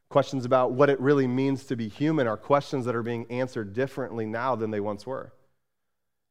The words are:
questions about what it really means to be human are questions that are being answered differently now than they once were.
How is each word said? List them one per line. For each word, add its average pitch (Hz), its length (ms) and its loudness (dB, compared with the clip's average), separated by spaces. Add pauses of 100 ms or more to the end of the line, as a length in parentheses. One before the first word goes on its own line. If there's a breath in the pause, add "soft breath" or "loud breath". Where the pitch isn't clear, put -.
questions 135 360 0
about 127 260 2
what 139 180 6
it 139 120 2
really 135 260 4
means 131 380 0
to 135 100 -4
be 113 140 -4
human 147 380 0
are 107 100 -2
questions 143 480 0
that 120 100 -2
are 117 80 -2
being 117 260 -4
answered 123 440 -4
differently 120 520 -4
now 117 300 -2
than 110 160 -4
they 107 80 -2
once 104 260 -6
were. - 280 -10 (960)